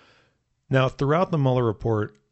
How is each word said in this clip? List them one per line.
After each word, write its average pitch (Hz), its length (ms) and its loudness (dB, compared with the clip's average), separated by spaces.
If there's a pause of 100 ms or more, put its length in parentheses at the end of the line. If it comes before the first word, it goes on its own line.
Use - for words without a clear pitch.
(680)
now, 131 220 2
throughout 156 400 -2
the 165 80 0
Mueller 127 260 2
report, 107 500 -2 (180)